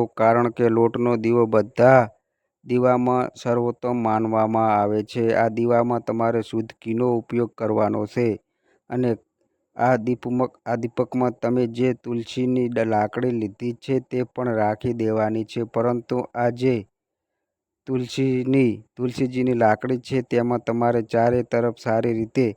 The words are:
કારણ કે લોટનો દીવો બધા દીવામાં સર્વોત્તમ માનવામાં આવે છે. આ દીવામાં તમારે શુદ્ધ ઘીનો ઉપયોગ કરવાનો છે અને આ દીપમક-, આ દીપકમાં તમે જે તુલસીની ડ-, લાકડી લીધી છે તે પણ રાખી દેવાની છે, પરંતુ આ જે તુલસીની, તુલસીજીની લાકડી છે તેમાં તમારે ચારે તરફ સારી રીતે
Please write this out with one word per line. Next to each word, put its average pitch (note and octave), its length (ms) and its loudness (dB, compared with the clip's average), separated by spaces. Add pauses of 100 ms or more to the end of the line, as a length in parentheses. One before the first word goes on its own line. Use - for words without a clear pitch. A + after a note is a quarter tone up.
કારણ A2+ 440 2
કે A#2+ 200 -2
લોટનો A#2 460 2
દીવો A#2 300 2
બધા A#2 580 4 (640)
દીવામાં B2 680 2
સર્વોત્તમ A#2+ 640 -2
માનવામાં A2 760 0
આવે G#2 320 2
છે. A#2 200 -4 (120)
આ A2+ 140 2
દીવામાં A#2 520 0
તમારે A2+ 400 -2
શુદ્ધ A2+ 320 -6
ઘીનો A2+ 340 -4 (100)
ઉપયોગ A#2 380 -4
કરવાનો G#2+ 500 0
છે A#2+ 220 -2 (640)
અને B2 220 -2 (640)
આ B2 200 2
દીપમક-, B2 680 -4
આ A#2 100 -2
દીપકમાં A#2+ 640 -4
તમે B2 280 0
જે A#2 260 -2
તુલસીની B2 760 -4
ડ-, A#2 160 -2
લાકડી A2 460 -2
લીધી A2+ 420 -6
છે C3+ 260 -4
તે B2+ 240 -6
પણ B2 300 -6
રાખી A2 400 0
દેવાની A2 520 0
છે, A#2+ 180 -6
પરંતુ A#2+ 540 -2 (160)
આ A#2+ 160 0
જે B2 260 0 (1120)
તુલસીની, B2+ 840 0 (200)
તુલસીજીની B2+ 640 -2
લાકડી A#2 440 2
છે C3 240 -4
તેમાં A#2+ 380 0
તમારે A#2+ 420 0
ચારે A#2 420 2
તરફ A#2 340 -2
સારી A#2 360 -2
રીતે A2+ 440 0